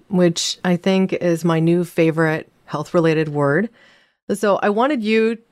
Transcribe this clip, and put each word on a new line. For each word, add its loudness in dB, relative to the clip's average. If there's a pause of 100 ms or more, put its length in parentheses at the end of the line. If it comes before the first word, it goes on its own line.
which 0
I 2
think 0
is -2
my 2
new 2
favorite -2 (180)
health-related -2
word. 0 (640)
So 0
I 2
wanted 0
you 0 (140)